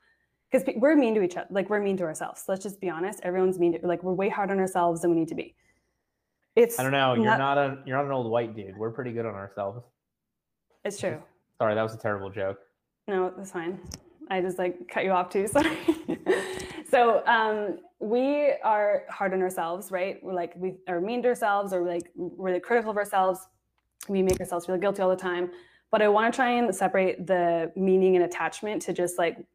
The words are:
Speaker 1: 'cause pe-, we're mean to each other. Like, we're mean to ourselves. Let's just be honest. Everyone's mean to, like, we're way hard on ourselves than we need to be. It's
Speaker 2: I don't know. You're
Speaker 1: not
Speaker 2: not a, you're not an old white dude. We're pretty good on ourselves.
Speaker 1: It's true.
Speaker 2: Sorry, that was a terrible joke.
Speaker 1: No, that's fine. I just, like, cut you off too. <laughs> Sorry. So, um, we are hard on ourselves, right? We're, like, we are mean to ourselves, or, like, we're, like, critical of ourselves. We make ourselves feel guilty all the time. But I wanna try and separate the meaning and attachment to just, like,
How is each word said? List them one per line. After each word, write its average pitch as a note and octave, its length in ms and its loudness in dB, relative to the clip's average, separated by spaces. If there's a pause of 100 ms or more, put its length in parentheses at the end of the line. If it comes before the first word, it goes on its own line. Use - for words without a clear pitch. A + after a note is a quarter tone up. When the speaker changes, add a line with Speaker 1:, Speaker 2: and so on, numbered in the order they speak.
(520)
Speaker 1:
'cause F3 120 4
pe-, C4+ 140 -2
we're D4 200 6
mean A#3 180 4
to G#3+ 60 4
each F3+ 160 0
other. - 120 -8
Like, F#3+ 200 -2
we're G#3 100 0
mean G3 180 0
to F3+ 60 -2
ourselves. D#3+ 460 -8
Let's F#3+ 120 -2
just G3 200 -10
be F#3 80 -4
honest. E3+ 340 -6
Everyone's F#3 340 2
mean E3+ 220 4
to, F3+ 80 -4
like, E3+ 160 0
we're F#3 80 -2
way F#3+ 160 0
hard G3 240 -2
on G3 80 0
ourselves F3 420 2
than F3 100 4
we E3 60 4
need D#3+ 120 0
to - 60 -6
be. - 200 -10 (1040)
It's A#3 200 6
Speaker 2:
I B2+ 60 0
don't C3+ 80 2
know. C3+ 220 4
You're A#2 100 4
Speaker 1:
not - 160 4
Speaker 2:
not C#3 180 2
a, C3+ 280 0
you're C3 100 -4
not C#3+ 100 0
an C#3 60 -4
old B2 180 -2
white A2+ 240 0
dude. G2 240 -12
We're A2+ 140 -4
pretty B2 220 -8
good A2+ 120 -4
on G#2+ 80 -6
ourselves. G2+ 520 -8 (960)
Speaker 1:
It's G3+ 160 -8
true. D#3 220 -6 (360)
Speaker 2:
Sorry, G#2+ 180 2
that A2 80 2
was A2 100 -4
a A#2 40 -12
terrible G2+ 320 -4
joke. G2 300 -6 (480)
Speaker 1:
No, F#3 300 -2
that's G3 140 -14
fine. F3+ 280 -8 (500)
I F#3 120 -2
just, F#3 160 -4
like, F3+ 320 -4
cut - 160 -2
you F#3+ 60 2
off F#3 180 2
too. G3 180 0
<laughs> - 80 -4
Sorry. D#4 220 2 (1120)
So, A#3+ 360 4
um, G#3+ 540 2 (200)
we C4+ 520 2 (120)
are G#3 460 2
hard F#3+ 240 -2
on F#3+ 80 0
ourselves, F3+ 500 -4
right? F#3 300 -4
We're, F#3 120 -8
like, E3+ 240 -4
we F#3 180 -6 (120)
are F3 120 -2
mean A#3 240 -2
to B3 60 4
ourselves, G3+ 420 0
or, F3+ 140 0
like, F3 300 -4
we're, F3+ 360 -6
like, F3+ 120 0
critical A3+ 280 0
of G3+ 60 -2
ourselves. F#3+ 500 0 (640)
We G3 140 0
make F#3 160 2
ourselves F3 260 -6
feel F#3 120 -2
guilty G3 240 -2
all F#3 80 4
the F#3 60 2
time. F3+ 360 -4 (400)
But G#3+ 100 4
I G#3+ 80 6
wanna A3 220 4
try A#3+ 180 0
and A#3+ 260 2
separate F#3 520 0
the E3+ 480 2
meaning F#3+ 400 4
and F3 100 6
attachment F3 580 -4
to F3+ 100 -4
just, F3 240 -2
like, E3+ 200 0 (180)